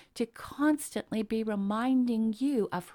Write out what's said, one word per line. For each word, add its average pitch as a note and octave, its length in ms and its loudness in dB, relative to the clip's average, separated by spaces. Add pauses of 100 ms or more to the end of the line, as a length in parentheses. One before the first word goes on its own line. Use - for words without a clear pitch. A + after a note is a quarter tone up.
(140)
to A#3 120 -2
constantly - 960 -2
be A3 200 -2
reminding A3 960 2
you C4 340 2
of F3+ 220 -6